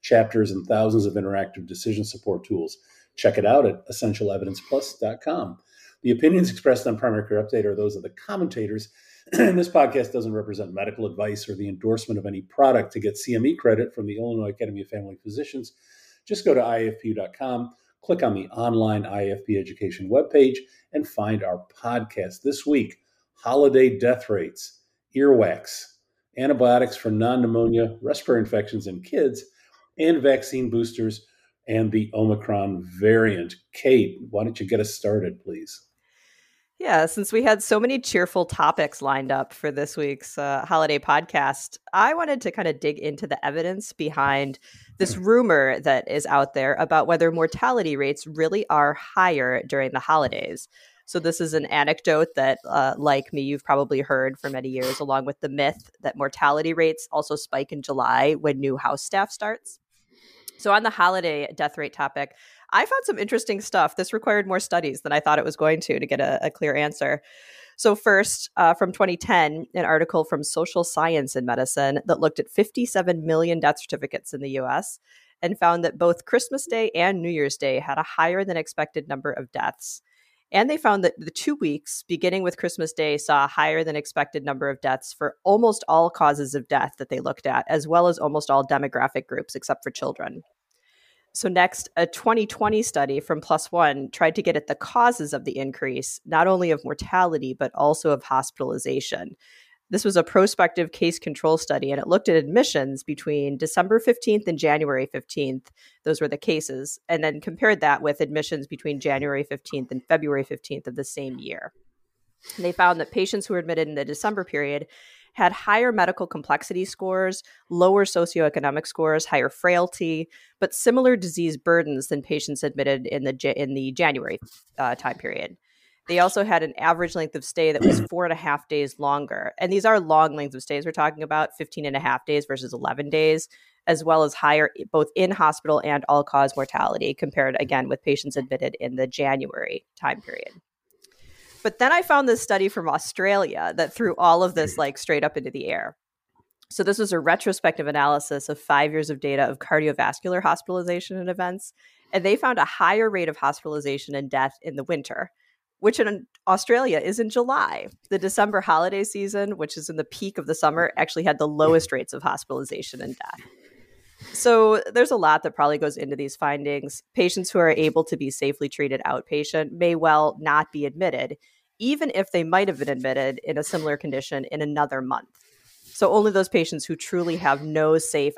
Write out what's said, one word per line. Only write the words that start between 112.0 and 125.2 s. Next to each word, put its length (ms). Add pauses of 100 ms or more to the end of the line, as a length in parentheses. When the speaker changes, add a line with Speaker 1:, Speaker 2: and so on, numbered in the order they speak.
Speaker 2:
And 100
they 60
found 300
that 100
patients 360
who 80
were 40
admitted 300
in 80
the 80
December 400
period 420 (460)
had 180
higher 400
medical 380
complexity 560
scores, 580 (260)
lower 360
socioeconomic 800
scores, 400
higher 220
frailty, 800 (320)
but 120
similar 440
disease 400
burdens 500
than 160
patients 400
admitted 460
in 160
the 180
Ja-, 140
in 180
the 160
January, 480 (400)
uh, 160
time 220
period. 400 (520)